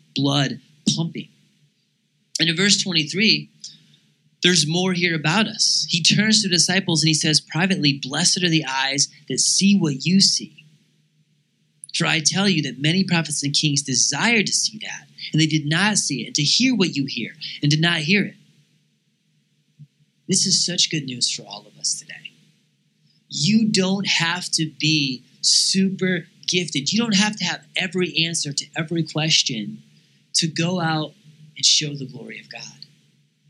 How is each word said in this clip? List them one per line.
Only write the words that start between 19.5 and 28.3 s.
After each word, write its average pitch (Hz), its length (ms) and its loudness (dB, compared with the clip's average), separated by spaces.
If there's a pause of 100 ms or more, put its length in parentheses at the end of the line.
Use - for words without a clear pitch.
This 190 200 0
is 180 180 2
such 175 260 0
good 151 140 -4
news 127 260 -4
for - 120 -8
all 104 240 -18
of - 120 -20
us - 200 -6
today. - 160 -20 (1120)
You 214 400 2
don't 190 380 0
have 170 460 -2
to 156 260 -2
be 147 460 0 (160)
super 185 840 2 (200)
gifted. 165 460 -2
You 214 80 0
don't 220 160 0
have 214 200 2
to 180 80 -8
have 165 220 -6 (100)
every 170 480 -2
answer 165 280 -4